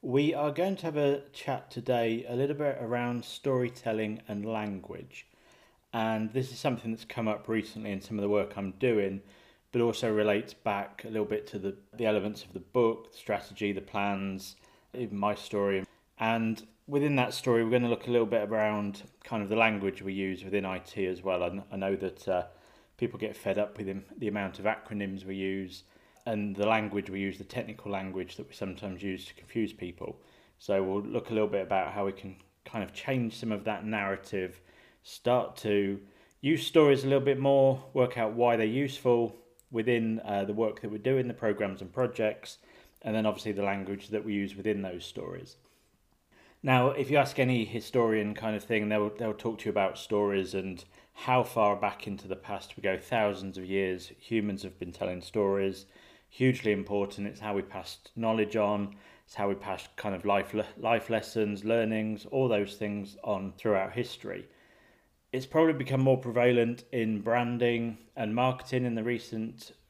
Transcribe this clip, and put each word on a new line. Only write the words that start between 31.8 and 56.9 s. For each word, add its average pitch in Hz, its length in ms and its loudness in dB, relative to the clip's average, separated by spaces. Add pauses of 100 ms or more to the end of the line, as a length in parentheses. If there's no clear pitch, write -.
how 101 140 -2
we 98 60 -2
can 95 240 -12 (300)
kind 110 180 -6
of 90 100 -10
change 123 460 -2
some 113 120 -2
of 104 120 -2
that 104 200 -4
narrative, 98 800 -4 (400)
start - 560 0
to 101 420 2 (400)
use 147 280 0
stories 143 360 8
a 135 40 0
little 139 180 4
bit 135 140 4
more, 135 440 6 (100)
work 123 260 2
out 110 140 2
why 120 220 4
they're 110 120 4
useful 120 680 2 (360)
within, 113 520 2
uh, 101 220 0
the 101 80 -4
work 107 280 0
that 107 100 -6
we 104 80 -6
do 127 180 2
in 123 100 2
the 120 60 -6
programs 101 480 0
and 92 100 -12
projects, 113 680 -2 (420)
and 110 140 -2
then 110 100 2
obviously 107 280 -2
the 98 100 -2
language 98 460 -4
that 104 140 -2
we 107 100 -4
use 98 220 -2
within 98 280 -2
those 90 200 -8
stories. 87 540 -12 (1080)
Now, 127 260 6
if 139 200 0
you 147 60 8
ask 139 220 4
any 127 260 4
historian 107 680 2
kind 110 200 -2
of 101 80 -6
thing, 104 240 0
they'll, 107 220 2
they'll 110 240 -4
talk 113 260 -4
to - 60 -8
you 107 60 -2
about 98 260 2
stories 101 560 2
and 92 280 -4 (340)
how 127 280 4
far 104 320 2
back 101 320 -4
into 98 200 -10
the 92 100 -6
past - 380 -10
we - 60 -16
go, 95 160 0
thousands 98 600 0
of 92 80 -10
years, 92 520 0
humans 104 460 -2
have 92 160 -12
been 87 140 -8
telling 90 280 -4
stories, 98 640 0 (440)
hugely 127 420 2
important. 101 560 -2